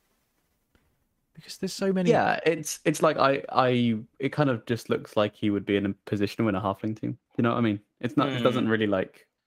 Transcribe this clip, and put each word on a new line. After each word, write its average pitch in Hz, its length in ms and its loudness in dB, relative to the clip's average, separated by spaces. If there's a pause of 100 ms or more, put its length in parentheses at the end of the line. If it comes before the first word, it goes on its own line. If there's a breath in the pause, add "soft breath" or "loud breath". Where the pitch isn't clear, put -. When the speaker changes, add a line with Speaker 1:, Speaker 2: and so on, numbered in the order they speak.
(1400)
Speaker 1:
Because - 200 -18
there's 190 160 -6
so 196 200 0
many 185 160 2
Speaker 2:
Yeah, 110 360 4
it's, 160 380 -2
it's 156 180 0
like 160 160 2
I, 139 320 2
I, 120 500 2 (200)
it 135 140 -2
kind 147 160 2
of 117 160 -4
just - 240 -4
looks - 260 -4
like 107 200 0
he 107 160 -2
would 98 140 -2
be 101 120 2
in 98 80 0
a 98 80 -2 (120)
position 101 320 -4
to 117 80 0
win 104 100 2
a 92 60 -2
halfling 104 380 -4
team. 120 180 -6 (200)
You 120 60 0
know 117 80 2
what 123 80 -2
I - 20 0
mean? 104 180 0 (220)
It's - 160 -4
not, 139 120 2
it 127 120 -4
doesn't 120 240 2
Speaker 3:
Hmm. 110 60 0
Speaker 2:
really, 110 160 0
like - 400 -4 (200)